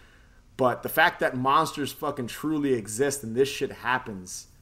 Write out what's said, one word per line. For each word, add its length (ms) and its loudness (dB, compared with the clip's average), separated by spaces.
But 280 2
the 60 -8
fact 300 4
that 160 0
monsters 560 2
fucking 360 -6
truly 460 0
exist 500 -2
and 120 -6
this 140 4
shit 220 -4
happens 760 -4